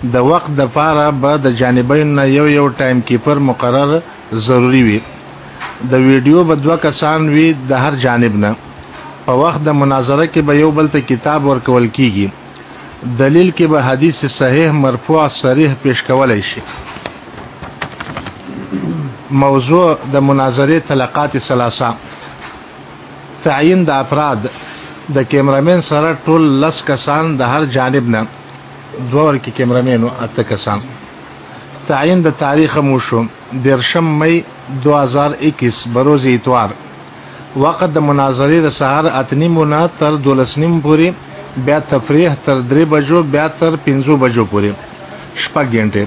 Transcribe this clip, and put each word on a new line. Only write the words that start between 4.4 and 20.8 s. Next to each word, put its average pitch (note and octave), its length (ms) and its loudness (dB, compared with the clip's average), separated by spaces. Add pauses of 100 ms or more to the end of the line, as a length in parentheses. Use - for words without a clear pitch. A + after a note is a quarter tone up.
وي. G#2+ 160 2 (920)
د - 20 0
ویډیو C3+ 500 4
به D#3+ 120 2
دوه D3 220 0
کسان D#3 520 0
وي D#3 260 4 (140)
د - 40 2
هر C3+ 220 0
جانب A#2+ 400 2
نه. G#2 200 0 (680)
په C3 160 0
وخت D3+ 220 0
د D3+ 60 0 (120)
مناظره C#3 440 2
کې D#3+ 220 0
به D3 80 2
یو D3+ 160 4
بل D3+ 160 2
ته C#3 120 0
کتاب C3+ 460 -2
ورکول B2 420 2
کیږي. G#2 400 0 (920)
دلیل E3 320 4
کې E3+ 220 2
به D3+ 60 4 (100)
حدیث C#3 360 0
صحیح، C#3+ 460 2
مرفوع، D3 560 2 (140)
صریح C#3 320 2 (100)
پیش C3 200 0
کولی B2+ 380 2
شي. - 200 -8 (2750)
موضوع C#3 640 4 (180)
د - 20 0 (140)
مناظرې C#3 580 2